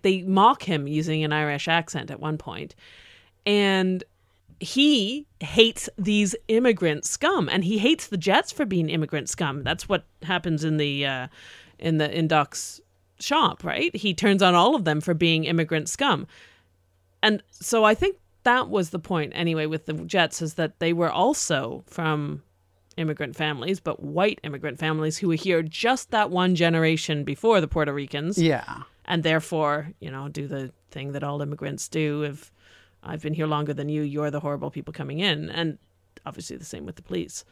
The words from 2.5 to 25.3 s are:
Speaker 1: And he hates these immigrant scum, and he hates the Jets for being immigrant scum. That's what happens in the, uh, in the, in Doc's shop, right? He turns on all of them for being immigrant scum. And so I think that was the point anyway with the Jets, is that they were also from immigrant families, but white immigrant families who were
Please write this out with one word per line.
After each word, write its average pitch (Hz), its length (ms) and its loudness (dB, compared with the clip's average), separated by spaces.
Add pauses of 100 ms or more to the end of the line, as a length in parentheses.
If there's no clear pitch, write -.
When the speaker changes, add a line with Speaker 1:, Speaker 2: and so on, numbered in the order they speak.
Speaker 1:
And 190 580 2 (560)
he 269 680 4 (140)
hates 226 580 2
these 208 380 2 (120)
immigrant 220 580 2
scum, 302 440 0
and 190 140 0
he 202 160 0
hates 294 280 2
the 208 100 -4
Jets 196 340 2
for 302 140 -2
being 175 240 0
immigrant 156 400 -2
scum. 143 340 -4
That's - 260 -6
what 185 160 0 (160)
happens 165 420 -2
in 156 140 0
the, 143 280 0
uh, 131 220 -4 (520)
in 160 180 0
the, 151 180 0
in 160 120 0
Doc's - 520 0 (400)
shop, - 440 0
right? 175 320 -2
He 196 180 0
turns 196 300 4
on 180 100 8
all 196 220 6
of 233 100 0
them 151 160 2
for 175 140 0
being 160 300 2
immigrant 160 440 0
scum. - 380 0 (960)
And 214 180 4 (100)
so - 320 2
I 214 120 8
think 381 220 0 (260)
that 254 260 4
was 185 220 0
the 185 80 -6
point 160 360 -4
anyway 160 300 0
with 156 220 -6
the 160 60 -6
Jets, 165 500 0
is 156 120 -6
that 160 240 -2
they 165 140 2
were 170 180 2
also 160 760 0
from 151 560 -4 (540)
immigrant 151 380 -6
families, 151 440 -4
but - 240 -8
white 175 400 0
immigrant 143 360 -8
families 156 380 -2
who 202 120 -2
were 165 60 2